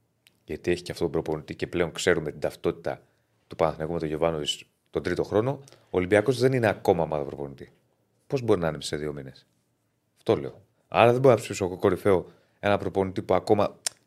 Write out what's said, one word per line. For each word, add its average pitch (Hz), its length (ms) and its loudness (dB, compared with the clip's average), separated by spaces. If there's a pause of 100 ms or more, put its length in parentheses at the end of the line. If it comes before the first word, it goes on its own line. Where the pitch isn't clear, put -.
(460)
γιατί 80 260 -4
έχει 85 100 0
και - 100 -12
αυτόν 82 200 -4
τον 80 100 0
προπονητή 78 340 -6
και - 120 -6
πλέον 87 240 -2
ξέρουμε 80 400 0
την 76 80 -16
ταυτότητα 76 640 -4 (460)
του - 80 -14
Παναθηναϊκού 78 380 0
με 85 60 -4
τον 80 80 -4
Γιωβάνοβιτς 78 580 -2 (280)
τον - 100 -2
τρίτο 87 200 -2
χρόνο, 120 360 0 (120)
ο - 180 -20
Ολυμπιακός 104 500 2
δεν 131 140 4
είναι 120 140 2
ακόμα 92 360 2
ομάδα 78 200 -4
προπονητή. 69 480 -12 (560)
Πώς 139 140 -4
μπορεί 110 180 2
να 85 80 0
είναι 76 140 -4
σε - 140 -6
δύο 73 180 -6
μήνες; 67 320 -16 (720)
Αυτό - 180 0
λέω. 69 260 -8 (260)
Άρα 110 240 6
δεν 123 100 0
μπορώ 135 140 8
να 110 60 -4
ψήσω 98 260 -4 (100)
κορυφαίο 92 540 2 (280)
ένα 101 180 2
προπονητή 95 440 -2
που 95 120 0
ακόμα 101 420 2 (320)